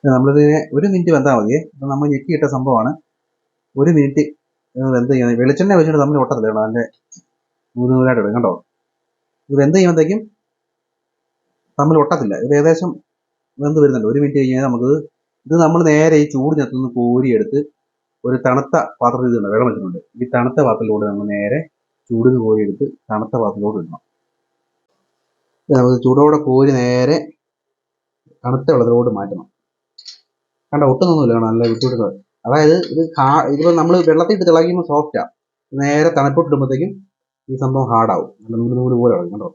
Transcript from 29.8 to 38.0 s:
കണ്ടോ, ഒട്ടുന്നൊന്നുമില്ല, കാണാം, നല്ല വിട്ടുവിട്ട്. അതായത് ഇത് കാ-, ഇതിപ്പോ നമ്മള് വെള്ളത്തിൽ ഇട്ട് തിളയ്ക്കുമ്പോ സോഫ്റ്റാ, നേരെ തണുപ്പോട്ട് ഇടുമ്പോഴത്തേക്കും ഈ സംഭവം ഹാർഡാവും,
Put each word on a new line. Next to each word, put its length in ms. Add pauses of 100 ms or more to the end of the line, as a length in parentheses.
കണ്ടോ, 200
ഒട്ടുന്നൊന്നുമില്ല, 420
കാണാം, 160
നല്ല 120 (100)
വിട്ടുവിട്ട്. 360 (380)
അതായത് 300 (160)
ഇത് 100 (160)
കാ-, 340
ഇതിപ്പോ 280
നമ്മള് 180 (100)
വെള്ളത്തിൽ 280
ഇട്ട് 120
തിളയ്ക്കുമ്പോ 420
സോഫ്റ്റാ, 320 (600)
നേരെ 340
തണുപ്പോട്ട് 340
ഇടുമ്പോഴത്തേക്കും 400 (580)
ഈ 140
സംഭവം 300
ഹാർഡാവും, 360 (140)